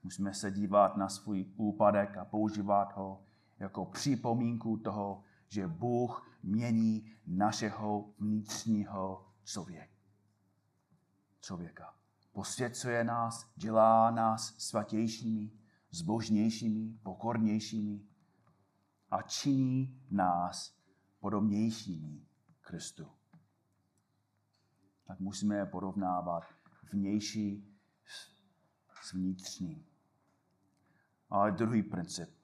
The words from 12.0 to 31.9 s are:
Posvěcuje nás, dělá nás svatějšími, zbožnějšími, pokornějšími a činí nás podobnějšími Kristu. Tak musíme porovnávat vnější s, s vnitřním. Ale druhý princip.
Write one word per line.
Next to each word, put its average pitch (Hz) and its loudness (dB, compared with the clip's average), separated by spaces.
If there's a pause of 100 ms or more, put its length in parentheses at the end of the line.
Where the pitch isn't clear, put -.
Posvěcuje 117 -2
nás, 117 -2
dělá 113 8
nás 113 0
svatějšími, 110 -2 (400)
zbožnějšími, 110 0
pokornějšími 107 0 (1120)
a 98 0
činí 131 2 (100)
nás 90 0 (420)
podobnějšími 101 0 (340)
Kristu. - -12 (2000)
Tak 95 -12
musíme 101 0
porovnávat 90 -2 (480)
vnější 101 -4 (280)
s, - -18 (720)
s - -16
vnitřním. 92 -6 (1400)
Ale 101 4
druhý 113 2
princip. 85 -6 (140)